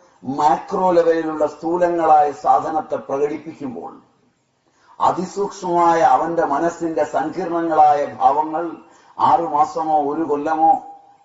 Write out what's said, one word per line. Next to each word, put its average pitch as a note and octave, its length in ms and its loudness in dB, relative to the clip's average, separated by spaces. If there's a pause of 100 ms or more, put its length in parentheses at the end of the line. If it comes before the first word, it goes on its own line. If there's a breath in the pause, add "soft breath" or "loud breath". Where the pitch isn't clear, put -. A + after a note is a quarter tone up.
(280 soft breath)
മാക്രോ E3 640 0
ലെവലിലുള്ള E3 560 2
സ്ഥൂലങ്ങളായ E3 880 2
സാധനത്തെ D#3 640 -2
പ്രകടിപ്പിക്കുമ്പോൾ C#3 1040 -8 (1000 soft breath)
അതിസൂക്ഷ്മമായ E3+ 1000 0
അവന്റെ E3 440 2
മനസ്സിന്റെ D#3+ 600 -2
സങ്കീർണങ്ങളായ D#3 1120 0
ഭാവങ്ങൾ D#3 600 -2 (420 soft breath)
ആറുമാസമോ D3+ 960 0
ഒരു D#3+ 80 -4
കൊല്ലമോ D#3 800 0 (240)